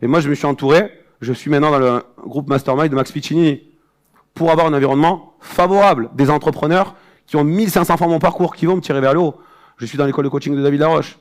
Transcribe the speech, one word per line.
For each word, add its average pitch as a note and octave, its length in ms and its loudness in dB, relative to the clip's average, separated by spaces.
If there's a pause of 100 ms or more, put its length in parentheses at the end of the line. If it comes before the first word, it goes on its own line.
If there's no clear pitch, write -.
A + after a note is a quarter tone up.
Et A#2+ 40 -4
moi, D3 140 2
je C#3+ 80 -2
me D3 60 0
suis C#3 120 -6
entouré, C#3+ 440 2 (300)
je A#2+ 120 -6
suis C3+ 180 -6
maintenant D3 200 2
dans C#3+ 80 2
le B2 240 2 (240)
groupe C#3 220 -8
Mastermind C#3 420 0
de C#3 40 -6
Max C3 180 -2
Piccinini D3+ 500 -2 (720)
pour E3 160 0
avoir D#3+ 160 4
un D#3 80 0
environnement C#3+ 680 0
favorable, F3+ 760 2
des C3+ 160 2
entrepreneurs D#3 640 0 (300)
qui - 100 -6
ont D3 80 2
mille F#3 260 0
cinq F3 140 2
cents E3+ 120 0
fois E3+ 120 0
mon E3 100 2
parcours, F3 360 0
qui - 120 -4
vont F#3 100 2
me F3+ 40 -2
tirer C#3 200 -2
vers C3+ 140 4
le E3 60 2
haut. D#3+ 160 -2 (400)
Je A#2+ 100 -12
suis A2+ 100 -12
dans C#3 100 0
l'école C#3 180 -2
de C#3 40 -2
coaching C#3+ 260 -4
de C#3 80 -2
David C#3+ 180 0
Laroche. D#3 400 0